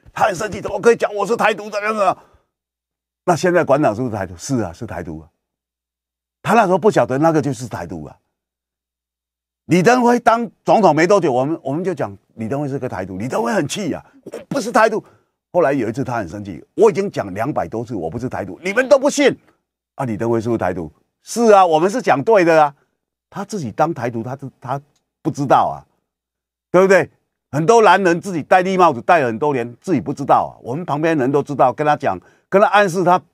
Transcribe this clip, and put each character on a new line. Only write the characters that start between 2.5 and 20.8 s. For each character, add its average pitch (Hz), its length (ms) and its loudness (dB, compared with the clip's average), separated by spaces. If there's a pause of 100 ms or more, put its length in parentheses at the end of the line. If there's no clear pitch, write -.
那 175 120 2
现 175 180 0
在 170 100 2
馆 156 180 2
长 113 140 2
是 110 60 -6
不 127 80 -4
是 104 60 -8
台 95 120 -4
独？ 87 80 -16
是 131 220 -6
啊， 92 160 -4
是 110 120 -14
台 90 160 -10
独 80 180 -12
啊。 76 100 -20 (1120)
他 165 120 -2
那 226 120 4
时 175 60 0
候 185 60 2
不 196 140 2
晓 131 140 2
得 127 140 -2
那 165 120 2
个 151 100 0
就 135 120 -2
是 120 140 -12
台 87 200 -12
独 85 160 -12
啊。 - 140 -20 (1500)
李 175 160 2
登 240 220 4
辉 240 160 4
当 233 300 0 (160)
总 175 160 4
统 175 120 6
没 160 140 2
多 202 140 4
久， 160 100 0
我 127 140 0
们， 160 180 -4
我 - 80 -6
们 156 100 -4
就 185 120 -4
讲 110 240 -8 (160)
李 113 160 -8
登 139 100 -4
辉 147 80 -6
是 135 100 -6
个 127 120 -8
台 95 160 -8
独， 92 120 -10
李 104 120 -6
登 214 120 -4
辉 233 120 -4
很 170 120 -2
气 - 280 -6
啊 78 120 -12 (200)
，“我 - 60 -20 (180)
不 269 100 -4
是 220 100 -6
台 226 200 4
独。” 202 120 -4 (520)
后 175 80 2
来 143 100 2
有 131 160 -2
一 117 60 -4
次 131 100 -6
他 120 140 -6
很 101 100 -6
生 101 160 -12
气 95 180 -14 (140)
，“我 208 160 4
已 - 20 -2
经 196 160 -4
讲 107 240 -8
两 113 200 -4
百 90 160 -4
多 113 160 -8
次 113 100 -10
我 82 140 -8
不 113 100 -10
是 127 80 -6
台 95 160 -8
独， 87 180 -14
你 185 120 -6
们 247 160 0
都 277 100 6
不 277 100 2
信 262 240 2 (600)
啊。” 143 80 -8
李 113 140 -4
登 117 120 -2
辉 117 120 0
是 110 80 -4
不 117 60 0
是 - 20 0
台 92 160 -2
独？ 85 180 -10 (300)